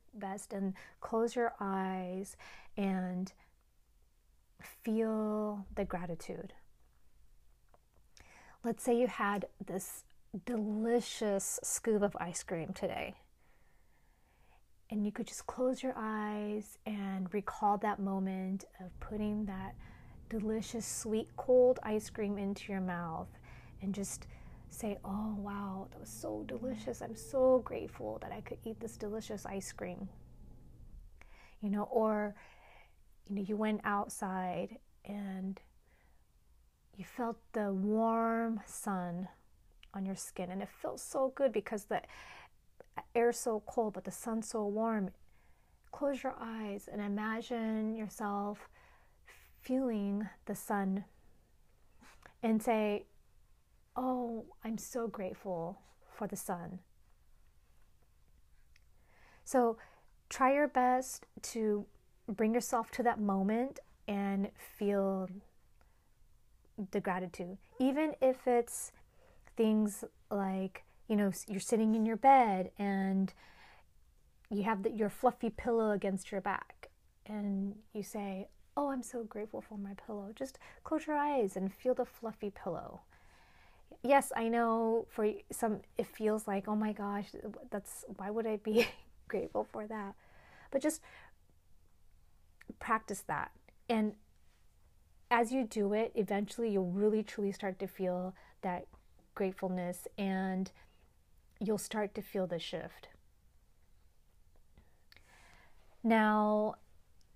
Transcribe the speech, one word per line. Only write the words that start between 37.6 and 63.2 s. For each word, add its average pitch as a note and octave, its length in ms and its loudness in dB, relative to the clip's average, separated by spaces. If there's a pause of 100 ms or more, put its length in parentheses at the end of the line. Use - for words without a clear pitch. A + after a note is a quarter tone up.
warm A3+ 920 2
sun F3+ 640 -4 (640)
on G3 120 -4
your F#3+ 100 -2
skin, F3+ 360 -8
and F#3+ 100 -4
it - 80 -6
felt - 300 -6
so C4+ 360 0
good C4+ 160 4
because G#3 340 -2
the - 160 -2 (1120)
air's A#3 240 4
so G#3+ 280 0
cold, G#3+ 280 0
but F#3 100 -8
the F#3+ 80 -6
sun's A3+ 380 -4
so G#3+ 160 0
warm. G#3+ 440 0 (800)
Close C#4 320 -2
your C4 160 -4
eyes A3 520 -8
and G#3 100 -4
imagine A3 920 -2
yourself G3+ 760 -4 (920)
feeling G#3+ 640 0 (180)
the G3 100 -4
sun G3 500 0 (1400)
and A3 180 4
say, G#3+ 440 2 (880)
"Oh, B3 500 -2 (180)
I'm A3+ 140 -4
so A#3 300 -4
grateful F#3 760 -6 (320)
for G#3 140 -4
the G3+ 80 -8
sun." F3+ 440 -6 (2750)
So A#3 340 4 (520)
try C4 240 4
your D4 140 6
best B3+ 580 2 (280)
to G#3+ 320 2 (420)
bring A3 260 2
yourself A#3+ 380 0
to B3 120 0
that A3+ 160 4
moment G#3 600 2 (280)